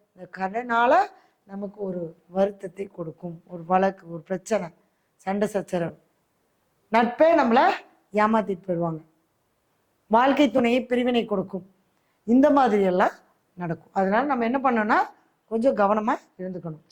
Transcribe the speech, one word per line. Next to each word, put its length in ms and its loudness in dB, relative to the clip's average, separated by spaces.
இந்த 240 -20
கடனால 560 0
நமக்கு 360 -12
ஒரு 140 -6
வருத்தத்தை 500 -4
கொடுக்கும். 380 -12
ஒரு 180 -12
வழக்கு, 400 0
ஒரு 180 -12
பிரச்சனை, 380 -4
சண்டை 300 -2
சச்சரவு, 400 -6
நட்பே 360 2
நம்மளை 260 4
ஏமாத்திட்டு 540 0
போயிடுவாங்க, 340 -4
வாழ்க்கை 440 4
துணையை 240 2
பிரிவினை 340 0
கொடுக்கும், 400 -6
இந்த 140 6
மாதிரியெல்லாம் 580 2
நடக்கும். 360 -10
அதனால 340 2
நம்ம 180 -2
என்ன 160 -2
பண்ணணும்னா, 340 2
கொஞ்சம் 300 0
கவனமா 340 0
இருந்துக்கணும். 520 -12